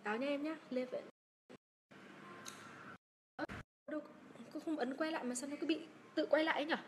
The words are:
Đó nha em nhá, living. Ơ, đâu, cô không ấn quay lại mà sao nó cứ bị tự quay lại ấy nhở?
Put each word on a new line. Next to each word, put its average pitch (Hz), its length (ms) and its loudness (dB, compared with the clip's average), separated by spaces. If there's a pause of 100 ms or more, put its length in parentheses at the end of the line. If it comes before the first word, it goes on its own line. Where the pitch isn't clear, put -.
Đó 208 120 0
nha 247 120 0
em 285 160 2
nhá, 311 120 0 (140)
living. 254 340 0 (2250)
Ơ, 294 100 0 (460)
đâu, 302 100 0 (520)
cô 311 120 -2
không 320 120 2
ấn 269 200 2
quay 320 140 2
lại 320 120 0
mà 247 120 0
sao 285 140 -2
nó 285 120 -4
cứ - 60 0
bị 233 120 4 (360)
tự 311 140 6
quay 302 140 10
lại 320 120 4
ấy 285 100 2
nhở? 302 120 4 (100)